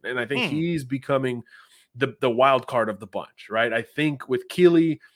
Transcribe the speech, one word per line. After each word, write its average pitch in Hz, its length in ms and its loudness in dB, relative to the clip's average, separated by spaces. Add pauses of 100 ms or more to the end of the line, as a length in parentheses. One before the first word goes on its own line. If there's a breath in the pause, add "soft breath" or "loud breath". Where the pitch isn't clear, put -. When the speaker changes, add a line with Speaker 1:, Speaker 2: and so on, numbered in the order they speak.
Speaker 1:
And 123 160 -6
I 113 80 -4
think 233 160 -2
Speaker 2:
Hmm. 147 120 -2
Speaker 1:
he's 160 280 -2
becoming 131 580 -2 (540 loud breath)
the, 123 260 -2
the 131 80 2
wild 127 380 4
card 117 200 0
of 101 120 -8
the 107 80 -16
bunch, - 420 -12
right? 113 240 0
I 117 80 0
think 147 480 -4
with 127 180 -2
Keeley, 165 540 4 (140 soft breath)